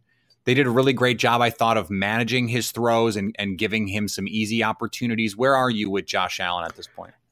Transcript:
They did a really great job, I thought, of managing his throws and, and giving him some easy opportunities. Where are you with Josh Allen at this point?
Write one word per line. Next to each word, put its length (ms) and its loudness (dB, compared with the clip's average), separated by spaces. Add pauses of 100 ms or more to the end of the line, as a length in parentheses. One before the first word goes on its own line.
(440)
They 100 2
did 140 4
a 40 2
really 200 4
great 280 0
job, 200 2
I 100 4
thought, 280 2
of 120 -2
managing 600 0
his 220 -2
throws 440 2
and, 240 -2
and 180 -4
giving 300 -2
him 220 -4
some 180 -6
easy 340 -2
opportunities. 760 -2
Where 180 4
are 140 2
you 200 -2
with 160 -2
Josh 360 -2
Allen 240 -4
at 100 -10
this 120 -18
point? 260 -20 (180)